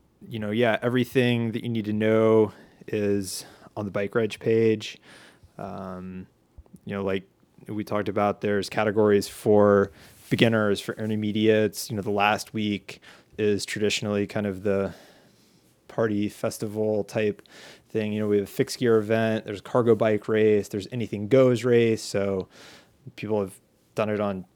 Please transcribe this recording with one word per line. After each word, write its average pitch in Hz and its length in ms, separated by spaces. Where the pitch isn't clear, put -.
you 120 120
know, 107 120
yeah, 110 300
everything 120 720
that 117 100
you 120 60
need 113 160
to 104 80
know 110 600
is 101 560
on 107 80
the 98 60
Bike 101 240
Reg 107 240
page. 113 580
Um, 92 680
you 104 80
know, 98 100
like 95 200
we 107 160
talked 104 240
about, 101 320
there's 104 300
categories 107 580
for 104 640
beginners, 107 500
for - 140
intermediates. 107 960
You 113 60
know, 98 60
the 104 80
last 101 440
week 104 480
is 104 300
traditionally 104 600
kind 104 200
of 95 160
the 98 320
party 104 440
festival 107 760
type 107 380
thing. 107 220
You 107 80
know, 107 60
we 104 120
have 101 60
a 95 60
fixed - 280
gear 117 180
event, 110 480
there's 101 160
a - 20
cargo 117 320
bike 107 340
race, 107 400
there's 98 220
anything 107 380
goes 127 340
race. 117 400
So 98 460
people 107 240
have 95 140
done 107 140
it 107 100
on 98 260